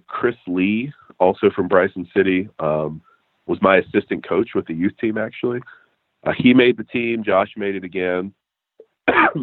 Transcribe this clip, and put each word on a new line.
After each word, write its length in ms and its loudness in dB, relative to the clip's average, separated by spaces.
Chris 280 -4
Lee, 440 -2
also 320 2
from 200 -4
Bryson 440 0
City, 360 2
um, 420 -4
was 160 -4
my 160 4
assistant 500 -2
coach 260 0
with 120 -2
the 80 -8
youth 260 -2
team, 180 -2
actually. 440 -6
Uh, 120 0
he 160 4
made 220 6
the 80 -10
team. 400 -4
Josh 320 0
made 200 -4
it 80 -10
again. 500 -4
<clears throat> 60 4